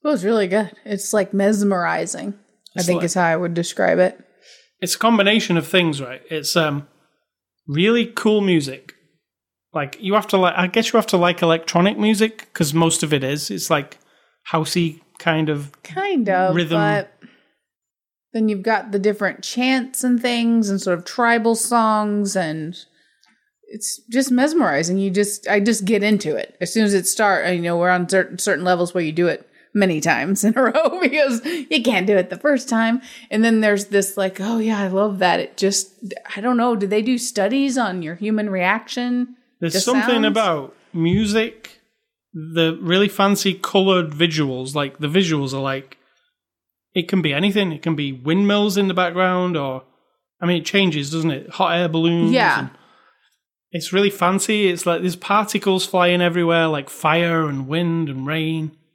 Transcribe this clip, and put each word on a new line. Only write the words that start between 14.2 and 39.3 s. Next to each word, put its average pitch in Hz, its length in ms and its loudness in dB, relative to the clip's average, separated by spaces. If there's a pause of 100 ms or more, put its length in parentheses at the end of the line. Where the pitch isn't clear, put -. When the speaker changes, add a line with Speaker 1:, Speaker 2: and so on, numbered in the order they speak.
Speaker 2:
housey 160 500 -2 (160)
kind 160 320 0
of 143 220 -6 (120)
Speaker 1:
Kind 320 460 -2
of, 185 260 2
Speaker 2:
rhythm. 165 240 0
Speaker 1:
but 208 320 -2 (1200)
then 220 140 0
you've 202 160 -2
got 220 280 -2
the 202 80 0
different 202 440 -2
chants 254 600 -2
and 247 180 2
things 233 480 0
and 196 100 0
sort 180 200 -2
of 175 60 -14
tribal 233 500 2
songs, 214 800 0
and 160 400 -4 (920)
it's - 320 -10 (120)
just 262 200 0
mesmerizing. 196 680 2
You 196 120 0
just, 202 380 -2
I 208 120 2
just 208 260 0
get 208 180 2
into 202 320 0
it. - 260 -8
As 165 100 -6
soon 220 140 2
as 202 80 2
it 185 140 2
start, 196 460 2
you 175 80 -2
know, 170 160 -2
we're 175 120 2
on 180 180 2
cer-, 185 300 0
certain 175 260 -2
levels 180 300 0
where 180 100 0
you 156 80 -4
do 170 160 2
it - 220 -4 (240)
many 185 260 2
times 160 460 0
in 220 120 4
a 269 60 2
<laughs> 220 80 2
row 320 300 0
because 269 440 0
you 311 380 -2
can't 196 240 0
do 208 80 4
it 180 140 0
the 175 80 -10
first 277 320 0
time. 226 320 0 (280)
And 214 140 0
then 226 160 4
there's 208 260 0
this, 202 300 0
like, 190 240 -4
"Oh 220 200 -2
yeah, 220 200 0
I 202 80 -2
love 196 320 0
that." 175 220 2
It - 160 -10
just, 196 340 -2 (440)
I 202 60 -10
don't 247 160 0
know. 233 200 2
Do 196 100 -2
they 208 140 2
do 247 160 0
studies 247 600 0
on 185 240 -2
your 160 140 -8
human 214 340 -2
reaction 226 840 -2 (240)